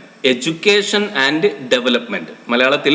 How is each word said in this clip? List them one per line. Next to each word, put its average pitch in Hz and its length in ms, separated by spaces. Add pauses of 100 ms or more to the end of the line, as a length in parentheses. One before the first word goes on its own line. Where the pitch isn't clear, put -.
(320)
Education 202 720 (220)
and 151 180 (320)
Development, 120 540 (200)
മലയാളത്തിൽ 139 460